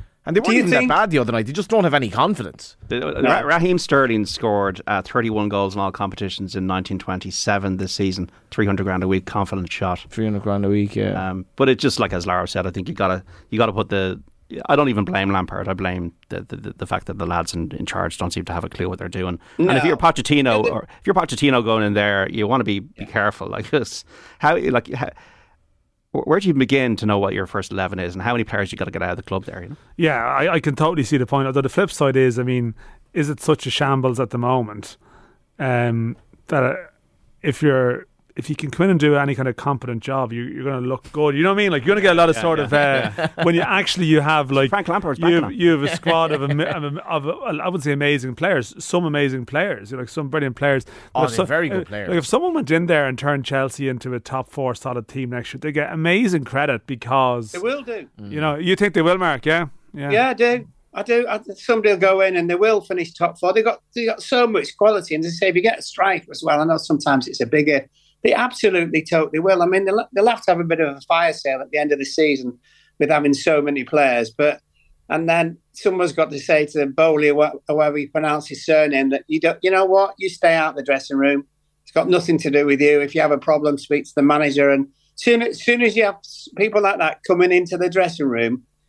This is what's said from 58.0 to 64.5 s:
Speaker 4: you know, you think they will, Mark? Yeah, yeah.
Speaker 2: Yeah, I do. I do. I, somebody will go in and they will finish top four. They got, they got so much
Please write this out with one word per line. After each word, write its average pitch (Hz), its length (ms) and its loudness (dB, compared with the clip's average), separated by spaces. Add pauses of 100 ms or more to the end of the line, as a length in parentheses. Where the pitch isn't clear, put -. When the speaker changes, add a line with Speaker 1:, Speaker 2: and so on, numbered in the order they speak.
Speaker 4:
you 110 160 -8
know, 151 140 0
you 180 220 0
think 202 180 2
they 175 80 4
will, 175 160 4
Mark? 160 260 0
Yeah, 165 220 2 (260)
yeah. 143 180 -8
Speaker 2:
Yeah, 240 200 2
I 247 40 -4
do. 240 320 0 (280)
I 196 80 -6
do. 240 260 0
I, 214 120 -4 (160)
somebody 220 360 2
will 180 80 0
go 190 220 4
in 185 140 2
and 170 120 0
they 175 60 0
will 208 280 4
finish 175 300 -6
top 175 260 -2
four. 180 140 0
They 220 100 2
got, - 180 0 (140)
they 233 120 -4
got - 160 -4
so 247 240 2
much - 320 -2